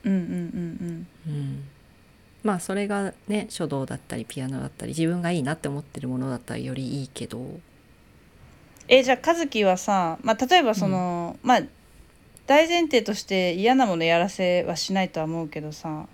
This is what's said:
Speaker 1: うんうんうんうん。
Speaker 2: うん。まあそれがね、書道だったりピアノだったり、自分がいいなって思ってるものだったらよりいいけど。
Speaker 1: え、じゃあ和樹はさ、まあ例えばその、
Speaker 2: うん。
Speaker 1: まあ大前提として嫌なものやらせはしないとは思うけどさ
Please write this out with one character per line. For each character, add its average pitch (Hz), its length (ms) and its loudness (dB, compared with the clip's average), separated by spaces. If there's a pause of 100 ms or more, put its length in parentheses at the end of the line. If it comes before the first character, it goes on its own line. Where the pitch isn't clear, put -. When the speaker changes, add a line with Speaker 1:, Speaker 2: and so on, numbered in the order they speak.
Speaker 1:
う 196 40 0
ん 190 40 2
う - 20 4
ん 185 40 2
う 175 40 -2
ん 175 840 -6 (200)
う 151 40 -4
ん。 - 20 -4
Speaker 2:
う 147 40 -4
ん。 139 260 -6 (800)
ま 214 100 0
あ 175 60 -2
そ - 140 -6
れ 202 140 -2
が 202 260 -4 (140)
ね、 208 220 -2
書 160 180 -6
道 135 180 -4
だ 131 120 -10
っ - 20 -12
た - 160 -10
り 113 100 -8
ピ - 160 -10
ア 131 60 -6
ノ 131 140 -6
だ 135 60 -8
っ - 20 -8
た - 160 -14
り、 120 40 -8
自 160 180 -2
分 175 140 0
が 170 100 -2
い 175 80 0
い 131 40 -2
な 143 100 -2
っ - 40 -6
て - 100 -8
思 143 140 -6
っ - 20 -14
て - 160 -14
る 135 80 -8
も 127 100 -4
の 135 120 -4
だ 123 80 -4
っ - 20 -8
た - 140 -12
ら 117 60 -8
よ 127 140 -8
り 135 280 -6
い - 20 -6
い 127 100 -10
け - 140 -10
ど。 135 320 -12 (1300)
Speaker 1:
え、 262 160 8
じ 254 80 2
ゃ 247 100 4
あ - 120 0
和 339 120 0
樹 214 200 0
は 185 120 4
さ、 180 460 0
ま 220 160 2
あ 262 60 0
例 359 120 6
え 320 60 6
ば 220 100 2
そ 196 140 0
の、 175 560 -2
Speaker 2:
う - 20 -8
ん。 - 20 2
Speaker 1:
ま 247 100 8
あ 175 40 4 (840)
大 311 200 8
前 349 140 2
提 269 220 2
と 214 100 -4
し - 100 -6
て 185 300 2
嫌 214 220 4
な 262 100 6
も 185 100 0
の 165 80 0
や 165 140 4
ら 180 100 2
せ 180 360 2
は 175 120 -4
し - 180 -4
な 190 100 2
い 175 60 -2
と 165 120 -6
は 156 40 -2
思 165 180 -4
う 156 40 -6
け 151 140 -10
ど 151 100 -10
さ 156 420 -10